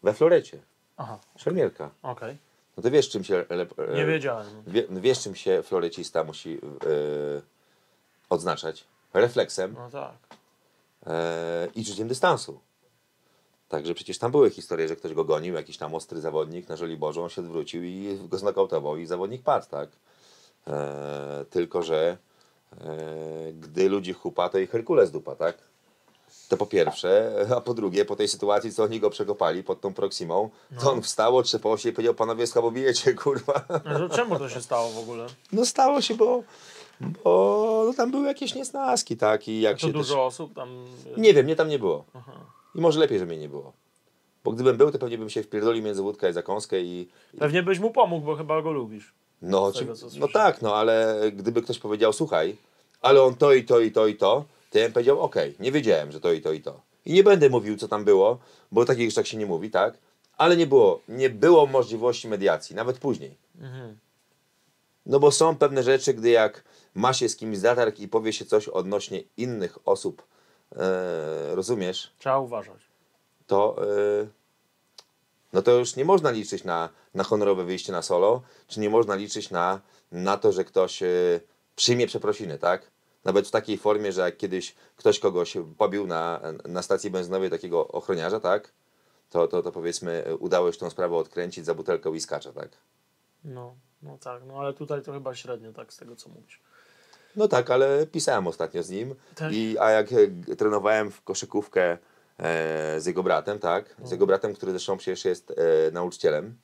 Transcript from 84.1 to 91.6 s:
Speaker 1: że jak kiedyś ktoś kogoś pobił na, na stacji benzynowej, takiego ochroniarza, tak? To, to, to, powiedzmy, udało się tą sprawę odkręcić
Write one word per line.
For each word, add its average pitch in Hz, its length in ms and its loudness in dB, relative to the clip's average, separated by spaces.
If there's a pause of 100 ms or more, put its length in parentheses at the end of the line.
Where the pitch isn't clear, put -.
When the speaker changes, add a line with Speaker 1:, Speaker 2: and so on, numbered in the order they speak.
Speaker 1:
że 92 100 -2
jak 90 160 0
kiedyś 92 380 -6 (200)
ktoś - 240 2
kogoś 87 380 0 (200)
pobił 101 300 -2
na, 85 340 -4 (240)
na 90 160 -6
stacji - 280 -2
benzynowej, 92 400 -4
takiego 85 380 -2
ochroniarza, 90 520 -4
tak? 98 320 -2 (580)
To, 85 180 2
to, 87 160 -2
to, 87 80 -6
powiedzmy, 85 520 -6 (160)
udało 90 320 0
się - 80 -12
tą 87 100 -8
sprawę 87 260 -4
odkręcić 87 500 -6